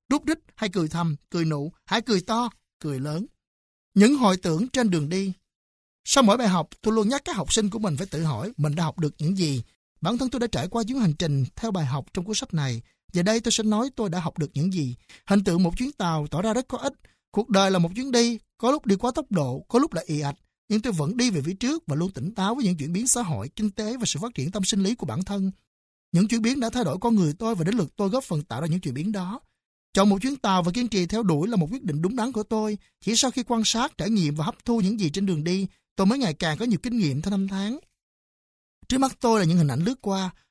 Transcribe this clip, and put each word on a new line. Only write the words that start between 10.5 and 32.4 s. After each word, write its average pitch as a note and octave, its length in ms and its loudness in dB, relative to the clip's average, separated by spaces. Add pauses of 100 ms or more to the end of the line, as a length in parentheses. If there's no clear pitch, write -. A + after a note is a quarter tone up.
qua A#3 140 -2
chuyến B3+ 180 -4
hành E3+ 140 2
trình C#3+ 300 0 (120)
theo A3 140 -4
bài F3 160 -2
học C3+ 280 -4
trong F3+ 100 -6
cuốn G#3+ 100 -6
sách B3+ 200 -6
này. C3 280 -2 (300)
Giờ F3 100 0
đây A3 180 2
tôi A3+ 120 0
sẽ A3 120 0
nói G#3+ 320 0
tôi G#3+ 120 -2
đã F3 120 -4
học E3 180 -6
được D3+ 160 -2
những E3+ 180 0
gì. C3+ 240 -2 (300)
Hình G3+ 180 4
tượng F3+ 180 2
một E3+ 160 2
chuyến C4 140 -4
tàu D#3+ 340 -2
tỏ D#3 160 -4
ra A3 120 0
rất B3+ 140 -2
có B3 100 -6
ích. C4+ 140 -4 (380)
Cuộc G#3 180 0
đời G3 220 4
là F#3+ 80 2
một E3+ 160 2
chuyến C4 180 -4
đi, A#3 260 4 (200)
có A#3 120 2
lúc D4 160 0
đi G3+ 100 4
quá A#3+ 180 0
tốc D#4 180 -4
độ, C#3 360 -2
có A#3 100 2
lúc D#4 140 2
lại D#3+ 160 -6
ì D3+ 120 -2
ạch. C#3+ 160 -4 (320)
Nhưng G#3+ 140 2
tôi B3 100 -2
vẫn E3 240 -2
đi B3 140 2
về D#3+ 120 0
phía E3+ 120 -4
trước C#4 320 -2
và C#3+ 100 -4
luôn F3 140 -2
tỉnh D#3 240 -8
táo G3+ 200 -2
với C4+ 100 -2
những F3+ 120 2
chuyển D3 160 -6
biến G#3+ 140 -2
xã A#3+ 160 2
hội, C#3 260 -4
kinh G#3+ 220 -4
tế G#3+ 260 -4
và A#3+ 100 -4
sự - 160 -4
phát A#3 120 -8
triển C3+ 160 -4
tâm G3 140 -2
sinh G3 180 0
lý G3+ 120 0
của F#3+ 120 -6
bản C#3 180 -4
thân. G3 260 -2 (600)
Những F#3+ 160 4
chuyển A#3 140 0
biến C4 180 2
đã A3+ 100 -2
thay B3 140 0
đổi D3+ 160 -2
con A#3 160 2
người D#3+ 160 4
tôi A3+ 220 -4
và E3 100 -2
đến G3 100 2
lượt G3 220 0
tôi G3 120 0
góp B3+ 160 -2
phần D3+ 180 -4
tạo A#2 180 -8
ra E3 60 -4
những E3+ 140 0
chuyển C3+ 140 -4
biến E3+ 180 -4
đó. G3 280 -6 (540)
Chọn G3 140 6
một G3 140 4
chuyến C4+ 140 -2
tàu F#3 260 2
và F3 100 0
kiên B3 160 -2
trì F#3 180 0
theo G#3+ 160 -2
đuổi E3+ 260 2
là A#3 80 -2
một D#3+ 140 2
quyết B3+ 120 -8
định D3+ 200 -4
đúng G3+ 140 -2
đắn A3 160 -2
của G#3+ 100 -4